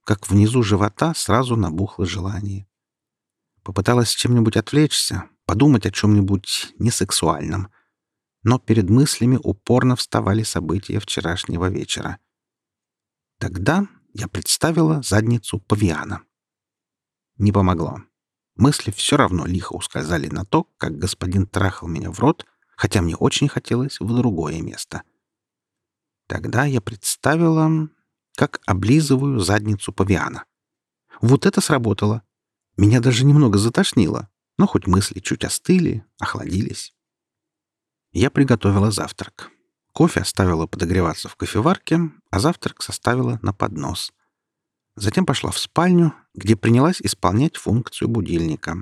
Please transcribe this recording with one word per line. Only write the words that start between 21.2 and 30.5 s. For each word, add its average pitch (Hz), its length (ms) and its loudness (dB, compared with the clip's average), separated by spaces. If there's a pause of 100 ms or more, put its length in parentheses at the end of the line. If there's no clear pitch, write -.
трахал 95 420 -4
меня 85 220 -6
в - 100 -10
рот, - 240 0 (320)
хотя 104 240 0
мне 82 160 0
очень - 320 0
хотелось - 500 -4
в 113 160 -4
другое 82 460 -2
место. - 420 -12 (1200)
Тогда 113 400 -2
я 131 160 -2
представила, 156 1080 0 (480)
как - 300 -2
облизываю 131 720 2
задницу 104 500 -2
павиана. 95 540 -2 (800)